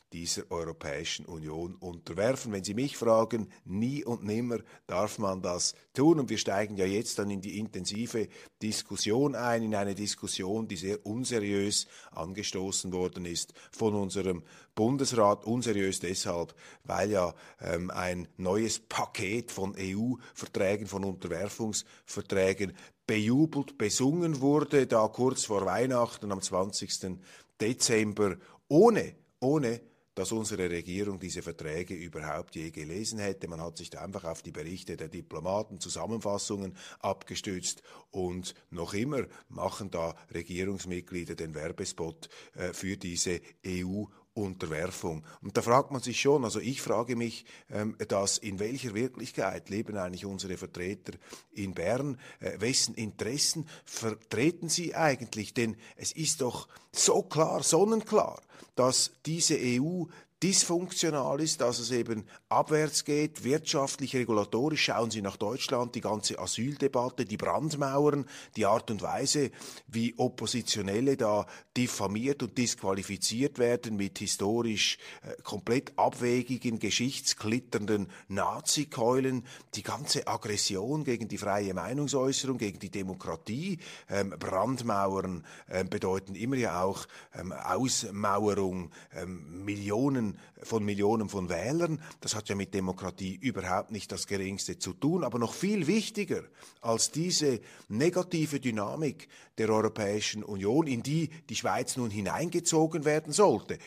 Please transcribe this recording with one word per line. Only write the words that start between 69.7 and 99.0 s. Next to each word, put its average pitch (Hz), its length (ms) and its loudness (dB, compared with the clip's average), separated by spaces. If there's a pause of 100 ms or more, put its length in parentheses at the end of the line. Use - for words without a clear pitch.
wie 113 300 0
Oppositionelle 117 960 0
da 104 300 2 (280)
diffamiert 120 680 0
und 117 160 -4
disqualifiziert 107 1000 0
werden 120 380 2
mit 98 220 -2
historisch, 107 800 0 (240)
äh, - 200 -12
komplett 113 560 -2
abwegigen, 120 800 2
geschichtsklitternden 107 1300 0 (200)
Nazikeulen, 123 1200 0 (280)
die 104 80 -8
ganze 120 440 -2
Aggression 107 800 -2
gegen 113 240 0
die 98 100 -6
freie 101 340 0
Meinungsäußerung, 131 840 0
gegen 104 200 -2
die 98 120 -10
Demokratie, 95 880 -6 (320)
ähm, 98 280 0
Brandmauern, 98 1080 0 (240)
ähm, 92 180 0
bedeuten 95 460 -2
immer 120 220 -2
ja 90 260 0
auch, 95 240 0 (280)
ähm, 85 180 -8
Ausmauerung, 98 1400 0 (240)
ähm, 87 500 -10
Millionen 104 640 0 (340)
von 110 240 -2
Millionen 101 440 2
von 92 200 -4
Wählern. 151 540 0 (180)
Das - 140 -4
hat 107 140 -6
ja 101 80 0
mit 98 180 -2
Demokratie 92 640 -2
überhaupt 98 560 -2
nicht 101 180 -8
das 95 160 -6
Geringste 95 500 -4
zu - 160 -6
tun. 165 300 0
Aber 120 160 -2
noch 117 160 0
viel 190 320 0
wichtiger 180 560 0 (380)
als 113 320 0
diese 151 480 2 (280)
negative 160 680 2
Dynamik 127 720 -2 (280)